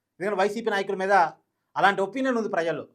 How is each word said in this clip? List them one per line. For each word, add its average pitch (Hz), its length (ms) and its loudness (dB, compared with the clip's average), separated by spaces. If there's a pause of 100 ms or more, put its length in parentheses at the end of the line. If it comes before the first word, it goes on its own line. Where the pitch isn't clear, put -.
(200)
ఎందుకంటే 196 220 -4
వైసీపీ 208 280 0
నాయకుల 196 260 -2
మీద 190 180 0 (640)
అలాంటి 190 240 4
ఒపీనియన్ 254 360 -2
ఉంది 214 120 -2
ప్రజల్లో. 165 340 -2 (120)